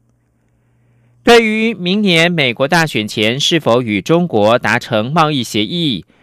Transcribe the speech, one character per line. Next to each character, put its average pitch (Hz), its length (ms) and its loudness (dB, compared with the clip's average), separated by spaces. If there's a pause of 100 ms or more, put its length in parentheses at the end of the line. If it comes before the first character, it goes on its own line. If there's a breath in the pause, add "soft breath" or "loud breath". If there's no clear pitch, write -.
(1200)
对 233 220 6
于 220 300 -2
明 180 260 -2
年 175 320 2
美 135 220 -2
国 135 120 -2
大 165 200 2
选 110 200 -4
前 113 320 -2
是 143 220 0
否 123 220 2
与 104 180 -2
中 170 260 0
国 110 320 2
达 113 200 0
成 117 340 -4
贸 156 180 0
易 139 120 -4
协 107 200 -4
议， 139 440 -4 (160 soft breath)